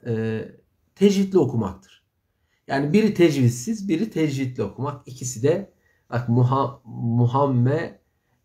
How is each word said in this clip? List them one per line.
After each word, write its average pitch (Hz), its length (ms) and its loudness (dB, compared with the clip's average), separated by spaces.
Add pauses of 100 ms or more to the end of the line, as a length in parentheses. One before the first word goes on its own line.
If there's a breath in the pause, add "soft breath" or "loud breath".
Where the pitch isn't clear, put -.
e, 110 380 -4 (500)
tecvidli 190 440 2
okumaktır. 117 680 -2 (640)
Yani 143 260 -2
biri 214 220 4
tecvizsiz, 170 720 2
biri 202 220 -2
tecvidli 135 520 -4
okumak. - 460 -8
İkisi 123 340 -10
de 175 300 0 (380)
bak 123 180 -4
Muha-, 123 560 0
Muhammed, 123 1080 0 (500)